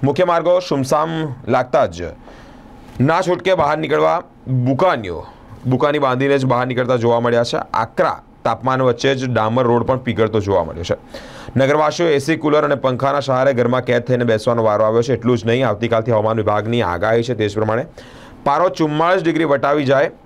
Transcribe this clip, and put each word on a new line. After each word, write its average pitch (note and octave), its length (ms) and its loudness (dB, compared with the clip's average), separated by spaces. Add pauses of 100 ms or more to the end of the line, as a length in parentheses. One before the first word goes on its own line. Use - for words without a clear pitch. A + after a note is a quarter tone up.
મુખ્ય C#3+ 220 2
માર્ગો E3+ 340 2
સુમસામ D3+ 540 -2 (340)
લાગતા B2+ 380 0
જ E2+ 240 -8 (880)
ના D#3 220 2
છૂટકે F3 340 0
બહાર D#3 220 0
નીકળવા D#3 460 0 (240)
બુકાનીઓ, B2+ 720 0 (460)
બુકાની D3 340 0
બાંધીને C#3 380 2
જ C3 80 0
બહાર B2+ 220 0
નીકળતા B2+ 280 -2
જોવા A#2 240 2
મળ્યા A#2+ 240 2
છે. - 200 -4 (100)
આકરા A#2 440 -2 (260)
તાપમાન B2+ 380 -2
વચ્ચે C3 340 2
જ B2+ 180 -4
ડામર A2+ 300 0
રોડ A#2 200 2
પણ B2+ 140 0
પીગળતો A2 420 0
જોવા G2 240 0
મળ્યો D#2 200 -8
છે. - 140 -4 (580)
નગરવાસીઓ D3+ 540 2
એ C#3+ 100 2
સી, D3+ 180 -2
કુલર D3+ 260 2
અને D3 120 0
પંખાના C3 440 0
સહારે C3 340 2
ઘરમાં A#2+ 280 0
કેદ B2 220 0
થઈને B2 220 0
બેસવાનો A#2 380 2
વારો G#2+ 220 4
આવ્યો A2+ 160 2
છે. B2 120 0
એટલું A#2+ 240 0
જ G#2+ 80 -6
નહીં, B2 220 0
આવતીકાલથી A2+ 440 0
હવામાન A2 260 2
વિભાગની G#2+ 440 0
આગાહી G#2 420 0
છે, B2 100 -4
તે G#2+ 140 -2
જ G2+ 80 -4
પ્રમાણે A2 300 -2 (580)
પારો D#3 260 2
ચુમ્માળીસ E3+ 540 0
ડિગ્રી D#3+ 220 0
વટાવી C#3+ 400 0
જાય C3+ 240 2 (160)